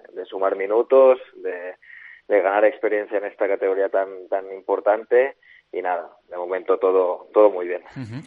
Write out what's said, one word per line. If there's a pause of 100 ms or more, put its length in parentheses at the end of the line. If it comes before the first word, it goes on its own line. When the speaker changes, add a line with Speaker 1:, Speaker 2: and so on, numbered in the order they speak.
(140)
Speaker 1:
de
sumar
minutos, (200)
de, (540)
de
ganar
experiencia
en
esta
categoría
tan,
tan
importante (340)
y
nada, (180)
de
momento
todo,
todo
muy
bien. (140)
Speaker 2:
Ujú.